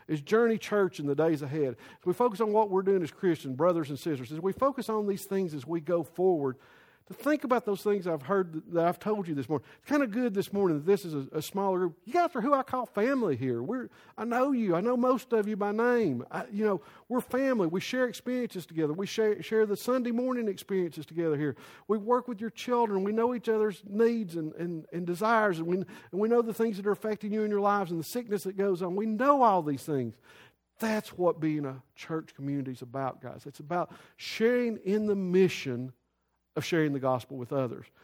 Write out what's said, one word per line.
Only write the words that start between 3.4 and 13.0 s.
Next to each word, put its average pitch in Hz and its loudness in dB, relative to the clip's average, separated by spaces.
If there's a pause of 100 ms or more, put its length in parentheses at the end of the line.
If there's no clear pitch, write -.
brothers 165 2
and 143 -6
sisters, 131 -4
as 160 -8
we 190 -2
focus 262 0
on 214 -2
these 196 -4
things 190 -2
as 127 -8
we 165 -2
go 170 0
forward, 156 2 (500)
to - -18
think 302 0
about 233 2
those 202 -2
things 202 0
I've 160 -2
heard 180 0
th-, 156 -8
that 165 2
I've 175 2
told 208 -4
you 160 -4
this 135 -4
morning. 151 -2 (160)
It's - -20
kinda 285 2
good 226 -2
this 196 -2
morning 190 2
that 151 -6
this 196 4
is 160 -6
a, 139 -6
a 147 -2
smaller 196 -2
group. 180 -2
You 226 -10
guys 349 2
are 247 -2
who 269 2
I 269 4
call 254 -4
family 220 2